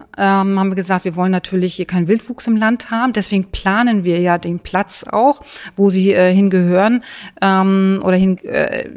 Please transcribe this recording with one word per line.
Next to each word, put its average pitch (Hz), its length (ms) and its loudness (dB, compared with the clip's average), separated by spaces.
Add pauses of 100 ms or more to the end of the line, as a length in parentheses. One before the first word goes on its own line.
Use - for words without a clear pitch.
(180)
ähm, 196 400 2
haben 190 100 0
wir 190 60 -2
gesagt, 185 300 -4
wir 175 100 -4
wollen 180 160 0
natürlich 185 440 -2
hier 175 120 -6
keinen 175 220 0
Wildwuchs 233 400 -2
im 226 80 2
Land 220 340 -2
haben. 233 220 -2
Deswegen 196 400 -2
planen 214 500 0
wir 175 160 0
ja 175 180 2
den 170 220 -6
Platz - 500 -4
auch, 247 340 0 (340)
wo 196 140 4
sie, 190 220 2
äh, 185 220 4
hingehören, 190 680 2 (360)
ähm, 190 640 2
oder 185 140 2
hin-, 185 280 2
äh, - 520 -4